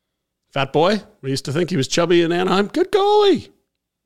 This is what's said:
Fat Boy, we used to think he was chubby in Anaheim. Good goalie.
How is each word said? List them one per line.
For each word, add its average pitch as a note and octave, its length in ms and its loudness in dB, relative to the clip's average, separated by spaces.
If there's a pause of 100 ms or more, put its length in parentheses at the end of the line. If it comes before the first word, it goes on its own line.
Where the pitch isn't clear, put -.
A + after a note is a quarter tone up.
(520)
Fat C3+ 200 -4
Boy, F#3 300 0 (200)
we C3+ 80 -8
used C#3 160 -6
to C#3 60 -6
think E3+ 180 -2
he F#3 60 -4
was C3+ 120 -2
chubby E3+ 340 2
in D#3+ 100 0
Anaheim. F#3 360 0
Good F4+ 240 -4
goalie. G4+ 560 2 (580)